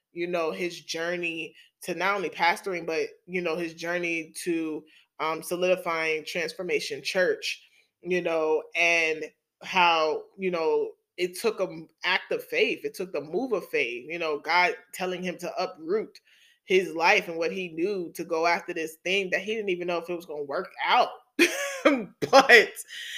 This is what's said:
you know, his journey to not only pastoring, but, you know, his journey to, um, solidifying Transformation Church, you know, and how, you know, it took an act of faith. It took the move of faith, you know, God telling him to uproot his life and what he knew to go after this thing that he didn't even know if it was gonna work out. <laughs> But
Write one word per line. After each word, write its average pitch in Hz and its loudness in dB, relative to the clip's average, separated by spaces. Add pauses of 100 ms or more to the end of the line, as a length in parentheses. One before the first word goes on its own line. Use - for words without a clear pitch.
(120)
you 170 -6
know, 170 0
his 175 -6
journey 165 -6 (280)
to 175 -4
not 190 0
only 185 -2
pastoring, 170 -2
but, 160 -2 (180)
you 180 -4
know, 165 -2
his 170 -6
journey 170 -4 (100)
to, 160 -2 (360)
um, 160 -2
solidifying 170 0
Transformation 156 -4
Church, - 0 (400)
you 180 0
know, 156 2 (140)
and 165 2 (400)
how, 165 4 (140)
you 190 -2
know, 156 0 (280)
it 180 -4
took 220 -2
an 165 -6 (160)
act 185 0
of 165 -2
faith. 190 0
It 143 -6
took 185 -8
the 151 -4
move 208 -4
of 170 -2
faith, 123 -2
you 170 -6
know, 151 -4
God 165 2 (180)
telling 180 -6
him 180 -4
to 175 -4
uproot 185 -4 (460)
his 185 2
life 185 4
and 165 -6
what 170 0
he 190 -6
knew 170 -4
to 175 -6
go 165 0
after 175 0
this 160 -6
thing 185 0
that 170 0
he 214 -4
didn't 202 -4
even 175 -2
know 175 0
if 170 -6
it 175 -4
was 170 -10
gonna 147 -8
work 160 -6 (160)
out. 208 4 (300)
<laughs> 349 8 (840)
But 247 10 (460)